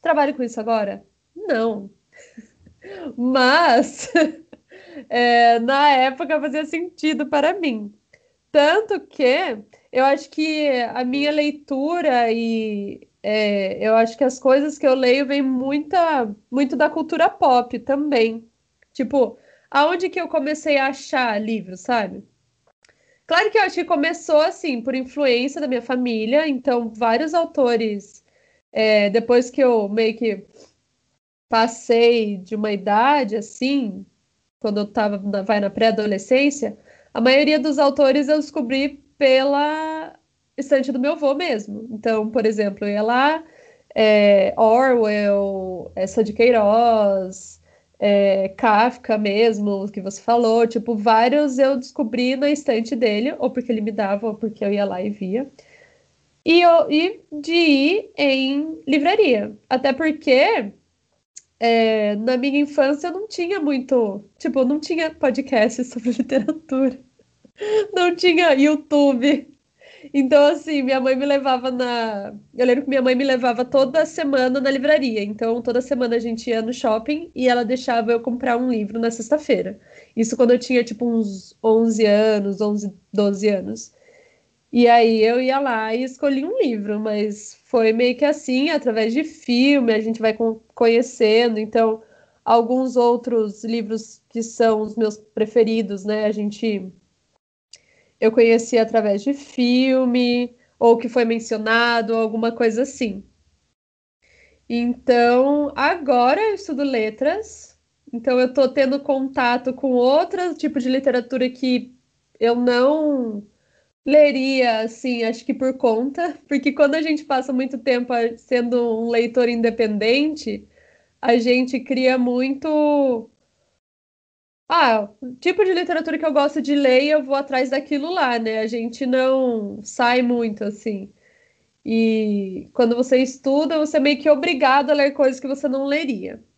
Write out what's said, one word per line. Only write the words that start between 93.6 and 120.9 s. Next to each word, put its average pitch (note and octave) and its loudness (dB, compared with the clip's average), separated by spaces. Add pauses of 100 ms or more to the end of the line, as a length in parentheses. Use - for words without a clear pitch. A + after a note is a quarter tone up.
livros A3 -6
que A3+ -6
são A3+ 0
os G#3+ -8
meus G#3+ -2
preferidos, A3 -2
né, G#3+ -2
a G#3+ 0
gente, G#3 -6 (1300)
eu A3+ 2
conheci A#3 2
através G#3+ 0
de C#4 -2
filme, B3 0 (200)
ou A#3 4
que A#3+ -6
foi A#3+ 0
mencionado, A3+ 0
alguma A3+ -2
coisa A#3 -2
assim. G#3+ -6 (1500)
Então, B3 2
agora C#4+ 2
eu G#4+ 0
estudo D4 -6
letras, C4 -4 (340)
então B3 -2
eu B3+ 0
tô C4 2
tendo C4+ 0
contato C4 -2
com C4 -2
outro D#4+ 0
tipo C#4+ -4
de B3 -4
literatura B3+ -2
que B3+ -4 (460)
eu A#3 2
não B3 0 (600)
leria, C4 4
assim, A#3 -4
acho A#3 -4
que C#4 -4
por C4 -2
conta, C4+ -2 (100)
porque C#4 -2
quando C#4+ 2
a D#4+ -2
gente D4+ -2
passa C4 -4
muito C4 -4
tempo B3 -2
a-, A#3 -2
sendo B3 -2 (240)
um A#3 -4
leitor A#3 0
independente, A#3 -2 (560)